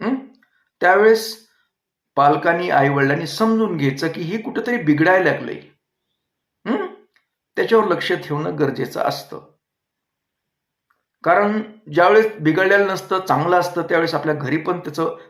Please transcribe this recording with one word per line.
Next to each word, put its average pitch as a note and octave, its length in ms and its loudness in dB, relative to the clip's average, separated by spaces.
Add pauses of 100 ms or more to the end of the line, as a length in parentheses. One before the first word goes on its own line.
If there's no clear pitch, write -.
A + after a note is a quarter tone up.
हं? C4 100 -2 (640)
त्यावेळेस G#3+ 680 2 (680)
पालकांनी, D3+ 540 2
आईवडिलांनी C#3 580 2
समजून A3 500 0
घ्यायचं C#3 300 -2
की D#3+ 140 -6
हे F3 160 -6
कुठंतरी A#3 400 -6
बिघडायला D#3+ 540 2
लागलंय. - 300 -8 (1040)
हं? F#4 200 -2 (680)
त्याच्यावर G3 300 2
लक्ष F3+ 280 -2
ठेवणं D#3 460 -6
गरजेचं - 420 -2
असतं. - 380 -6 (1800)
कारण G#3 380 2 (320)
ज्यावेळेस G#3 480 4
बिघडलेलं F#3+ 460 2
नसतं, F#3+ 320 -4
चांगलं E3+ 400 0
असतं, F3 220 -4
त्यावेळेस E3 340 -2
आपल्या D#3 200 -2
घरी C#3+ 220 -4
पण F3 220 -4
त्याचं D#3 380 -6 (120)